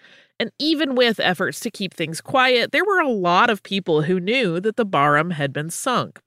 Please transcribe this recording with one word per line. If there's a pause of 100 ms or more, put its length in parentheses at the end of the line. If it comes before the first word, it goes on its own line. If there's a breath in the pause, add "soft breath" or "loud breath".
(380 soft breath)
And
even
with
efforts
to
keep
things
quiet,
there
were
a
lot
of
people
who
knew
that
the
Barham
had
been
sunk,